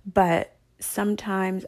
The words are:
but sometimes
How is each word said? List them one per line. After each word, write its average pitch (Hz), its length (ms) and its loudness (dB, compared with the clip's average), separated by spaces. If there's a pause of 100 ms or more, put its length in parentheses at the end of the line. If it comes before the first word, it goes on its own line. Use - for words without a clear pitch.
but 180 480 2 (240)
sometimes 196 880 -2